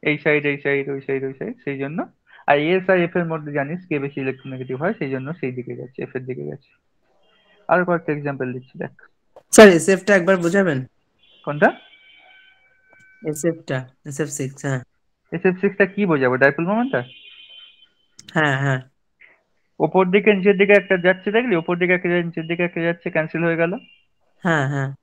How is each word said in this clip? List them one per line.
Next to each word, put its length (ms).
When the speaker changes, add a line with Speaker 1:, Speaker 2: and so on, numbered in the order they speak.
Speaker 1:
এই 200
side, 180
এই 120
side, 300
ওই 140
side, 200
ওই 120
side, 160
সেই 180
জন্য। 160
আর 80
এস 200
আর 140
এফ 140
এর 120
মধ্যে 280
জানিস 200
কে 60
বেশি 200
electronegative 580
হয়, 160
সেই 140
জন্য 140
সেই 180
দিকে 220
যাচ্ছে, 260
এফ 120
এর 120
দিকে 200
যাচ্ছে। 220
আরো 200
কয়েকটা 240
example 420
দিচ্ছি 260
দেখ। 120
Speaker 2:
Sorry, 140
এসএফ 300
টা 120
একবার 240
বোঝাবেন? 360
Speaker 1:
কোনটা? 220
Speaker 2:
এসএফ 280
টা, 80
এসএফ 280
সিক্স, 200
হ্যাঁ। 140
Speaker 1:
এসএফ 300
সিক্স 180
টা 140
কি 80
বোঝাবো, 320
Dipole 260
মোমেন্টটা? 320
Speaker 2:
হ্যাঁ, 280
হ্যাঁ। 180
Speaker 1:
ওপর 240
দিকে 240
নিচের 240
দিকে 200
একটা 140
যাচ্ছে 300
দেখলি, 260
ওপর 200
দিকে 160
একটা, 120
নিচের 220
দিকে 180
একটা 200
যাচ্ছে, 280
cancel 320
হয়ে 140
গেল। 120
Speaker 2:
হ্যাঁ, 300
হ্যাঁ। 160